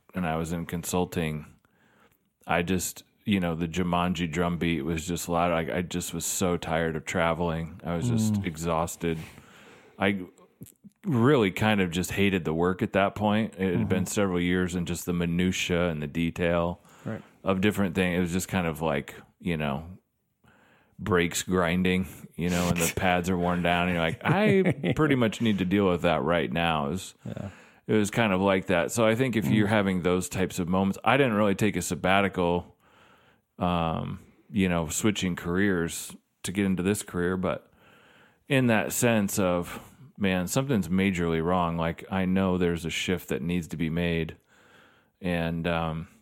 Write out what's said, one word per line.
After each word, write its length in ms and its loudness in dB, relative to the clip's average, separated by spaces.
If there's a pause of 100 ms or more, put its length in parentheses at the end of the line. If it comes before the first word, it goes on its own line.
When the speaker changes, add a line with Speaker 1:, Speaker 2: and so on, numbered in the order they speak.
(140)
Speaker 1:
and 140 -2
I 80 -2
was 160 -4
in 140 -4
consulting, 800 -4 (1000)
I 180 0
just, 400 -4 (220)
you 140 2
know, 160 0
the 120 -2
Jumanji 640 0
drumbeat 540 0
was 240 -4
just 220 -6
loud. 220 2
I, 260 -2
I 60 -2
just 300 -6
was 120 -6
so 320 0
tired 400 -2
of 80 -10
traveling. 800 -2
I 120 -4
was 140 -2
just 240 0
Speaker 2:
Mm. 120 -2
Speaker 1:
exhausted. 720 -2 (800)
I 220 0 (840)
really 460 4
kind 300 2
of 100 0
just 200 -2
hated 340 2
the 80 0
work 280 0
at 120 -4
that 220 2
point. 420 0
It 200 0
had 120 0
been 140 2
Speaker 2:
Mm-hmm. 80 -6
Speaker 1:
several 280 0
years 360 0
and 120 -2
just 180 -6
the 80 -2
minutia 760 0
and 120 -4
the 60 -6
detail 720 -2 (240)
Speaker 2:
Right. 160 -8 (220)
Speaker 1:
of 180 0
different 340 2
things. 220 2
It 40 2
was 120 -2
just 160 -2
kind 180 0
of 140 -4
like, 340 -2 (240)
you 180 -2
know, 280 -4 (1120)
brakes 460 2
grinding, 640 2 (280)
you 140 -2
know, 200 0
and 80 2
the 160 0
Speaker 2:
<laughs> 60 -4
Speaker 1:
pads 300 2
are 80 2
worn 240 0
down. 260 2
And 80 0
you're 100 0
like, 180 -4
"I 720 2
Speaker 2:
<laughs> 20 -4
Speaker 1:
pretty 200 2
much 260 2
need 180 2
to 60 2
deal 240 4
with 120 0
that 220 2
right 280 2
now." 360 0
It 20 -4
was, 240 -6 (120)
Speaker 2:
Yeah. 240 -10 (380)
Speaker 1:
it 60 0
was 180 2
kind 220 2
of 80 2
like 260 4
that. 240 2
So 140 2
I 100 4
think 220 0
if 80 0
Speaker 2:
Mm. 100 2
Speaker 1:
you're 120 4
having 340 2
those 260 2
types 320 -4
of 80 -2
moments, 360 2
I 140 4
didn't 180 2
really 200 2
take 220 0
a 40 -4
sabbatical, 920 0 (840)
um, 600 -2 (320)
you 160 2
know, 200 0
switching 480 -2
careers 800 -2 (280)
to 80 -6
get 140 0
into 180 0
this 200 0
career, 340 -2
but 340 -4 (760)
in 200 2
that 240 2
sense 480 2
of, 400 0 (380)
man, 300 0
something's 420 0
majorly 540 2
wrong. 340 0
Like, 340 -4
I 140 0
know 320 2
there's 280 0
a 40 -4
shift 400 -4
that 120 -2
needs 260 -2
to 100 -10
be 120 -2
made, 460 -2 (840)
and, 460 -2
um, 400 -2 (140)